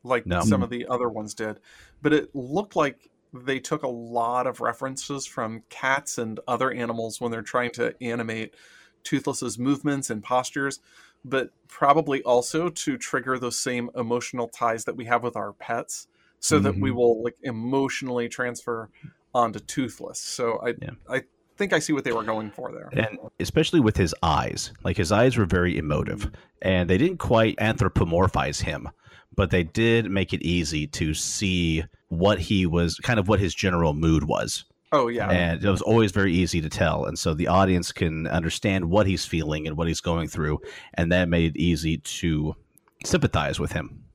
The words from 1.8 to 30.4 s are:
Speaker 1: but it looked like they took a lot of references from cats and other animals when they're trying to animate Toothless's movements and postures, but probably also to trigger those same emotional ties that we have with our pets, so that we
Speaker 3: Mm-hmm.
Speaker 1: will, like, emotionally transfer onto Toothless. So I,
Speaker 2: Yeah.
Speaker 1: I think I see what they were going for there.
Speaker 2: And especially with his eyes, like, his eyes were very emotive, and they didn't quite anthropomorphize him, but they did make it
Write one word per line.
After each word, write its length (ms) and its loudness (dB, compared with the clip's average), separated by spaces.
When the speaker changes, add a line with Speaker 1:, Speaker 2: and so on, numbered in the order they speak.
Speaker 1:
but 120 2
it 200 2
looked 440 -4
like 340 -2
they 240 -4
took 240 -6
a 60 -4
lot 580 -2
of 140 -6
references 640 -6
from 420 -8
cats 480 -2
and 300 -6
other 240 0
animals 500 -6
when 120 -4
they're 100 -6
trying 300 -2
to 280 -2
animate 540 -6
Toothless's 560 -4
movements 520 0
and 120 -6
postures, 560 -2
but 260 -2
probably 560 4
also 460 2
to 280 -4
trigger 400 -2
those 220 -4
same 380 -4
emotional 500 -4
ties 380 -2
that 120 -6
we 100 -10
have 180 2
with 100 -4
our 200 -6
pets, 520 -8
so 220 4
that 160 2
we 140 2
Speaker 3:
Mm-hmm. 80 -2
Speaker 1:
will, 260 4
like, 180 -4
emotionally 840 -2
transfer 600 -6
onto 240 2
Toothless. 640 -6
So 440 -4
I, 160 0
Speaker 2:
Yeah. 100 -10
Speaker 1:
I 120 -2
think 160 -2
I 60 4
see 140 -2
what 120 -2
they 80 0
were 100 0
going 280 -4
for 200 -12
there. 220 -16
Speaker 2:
And 260 -2
especially 400 2
with 160 4
his 260 2
eyes, 500 0
like, 120 0
his 140 0
eyes 260 4
were 100 2
very 300 2
emotive, 540 -2
and 260 2
they 100 6
didn't 200 2
quite 380 4
anthropomorphize 1040 2
him, 260 -6
but 160 2
they 140 4
did 460 2
make 220 0
it 100 -4